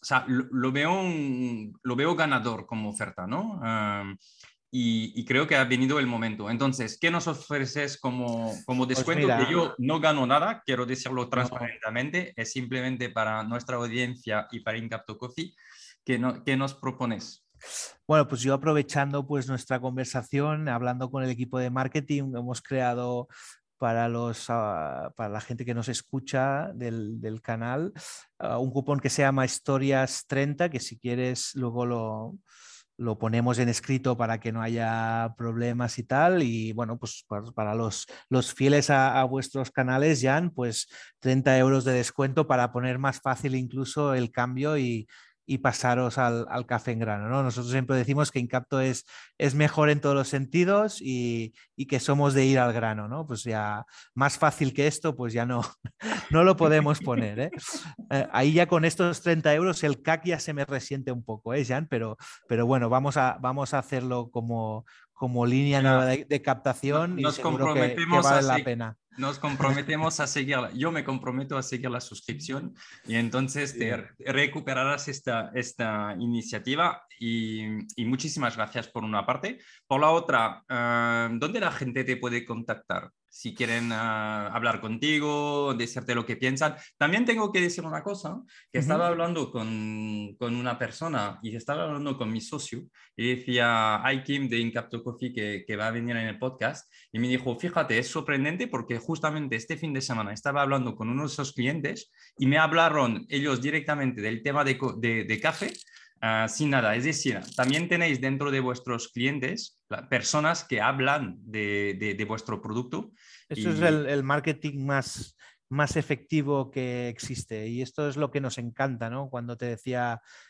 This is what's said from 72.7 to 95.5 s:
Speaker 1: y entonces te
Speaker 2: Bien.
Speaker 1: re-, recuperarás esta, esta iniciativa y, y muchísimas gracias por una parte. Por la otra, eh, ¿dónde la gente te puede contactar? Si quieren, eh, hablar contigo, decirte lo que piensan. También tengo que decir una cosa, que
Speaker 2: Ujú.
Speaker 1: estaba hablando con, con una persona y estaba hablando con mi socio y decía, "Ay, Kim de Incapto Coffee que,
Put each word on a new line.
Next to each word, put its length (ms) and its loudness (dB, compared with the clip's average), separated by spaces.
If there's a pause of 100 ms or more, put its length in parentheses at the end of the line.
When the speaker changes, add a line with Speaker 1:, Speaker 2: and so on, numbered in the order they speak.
Speaker 1:
y 120 -2
entonces 600 -2
te 100 -2
Speaker 2:
Bien. 200 -4 (100)
Speaker 1:
re-, 160 -6
recuperarás 760 0
esta, 460 -4
esta 640 -4
iniciativa 800 -2 (160)
y, 460 -4 (360)
y 40 -2
muchísimas 500 -2
gracias 320 -4
por 160 -8
una 240 -2
parte. 320 -4 (300)
Por 120 2
la 100 6
otra, 580 2
eh, 640 2
¿dónde 260 -2
la 140 0
gente 320 -4
te 120 -2
puede 280 -4
contactar? 640 -6 (200)
Si 240 -10
quieren, 380 -2
eh, 20 -2
hablar 880 -2
contigo, 920 0
decirte 400 -4
lo 100 0
que 120 -4
piensan. 400 0 (200)
También 300 2
tengo 260 2
que 80 2
decir 240 0
una 180 -6
cosa, 380 -8 (320)
que 60 -2
Speaker 2:
Ujú. 40 2
Speaker 1:
estaba 260 2
hablando 420 0
con, 880 -6
con 180 -2
una 220 -2
persona 640 -4
y 120 -8
estaba 300 -4
hablando 320 -4
con 160 -4
mi 80 -4
socio 440 -10 (320)
y 200 0
decía, 640 4
"Ay, 200 2
Kim 260 -2
de 100 0
Incapto 440 -4
Coffee 300 -8
que, 340 -4